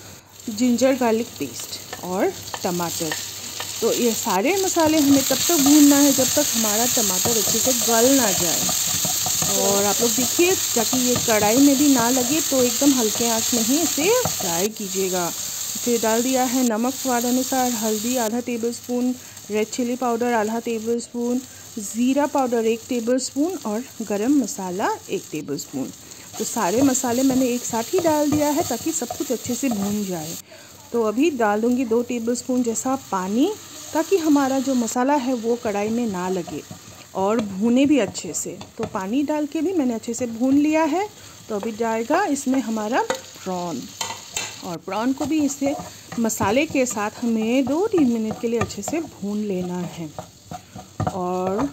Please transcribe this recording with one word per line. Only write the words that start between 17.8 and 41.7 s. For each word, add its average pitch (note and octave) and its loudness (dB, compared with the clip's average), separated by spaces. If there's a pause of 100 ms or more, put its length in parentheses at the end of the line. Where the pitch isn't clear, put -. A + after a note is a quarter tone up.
आधा A3+ -2
टेबलस्पून, B3 -2 (360)
रेड G#3+ 0
चिली A#3+ -2
पाउडर A#3+ 0
आधा A3 0
टेबलस्पून, A#3+ -4 (380)
ज़ीरा B3 0
पाउडर B3 0
एक A3+ 2
टेबलस्पून C4 0 (100)
और G#3+ -2 (200)
गरम G#3+ 2
मसाला G3 -4 (220)
एक F#3+ -4 (100)
टेबलस्पून। D3 -6 (500)
तो A3+ -4
सारे G#3+ 0
मसाले B3+ 2
मैंने C4 4
एक A#3+ -2
साथ - -4
ही F#4+ 4
डाल D4+ 2
दिया D4 2
है D4 0
ताकि C4 -4
सब - -4
कुछ C#4 -6
अच्छे A#3+ -4
से C4+ -2
भून G3+ -2
जाए। E3 -6 (600)
तो A#3 0
अभी A3 2
डाल G#3+ 2
दूँगी B3 2
दो A3+ 2
टेबलस्पून A#3+ -2
जैसा A#3 -2 (160)
पानी, G3+ 2 (440)
ताकि D#4+ 2
हमारा C#4+ 4
जो C4 0
मसाला B3 2
है C4 0
वो A#3 0
कढ़ाई G#3 0
में A#3 0
ना F#3 -2
लगे E3+ -4 (520)
और G3+ 2
भूने A3+ 2
भी C#4+ 6
अच्छे F#3 -2
से। E3+ -6 (220)
तो A3 -4 (100)
पानी G#3+ -2
डाल D4+ 0
के D#4+ -4
भी E4+ 0
मैंने B3+ 0
अच्छे A3+ -6
से B3 -4
भून A#3+ 2
लिया D4+ 4
है। F4 0 (400)
तो - -4
अभी A3+ -4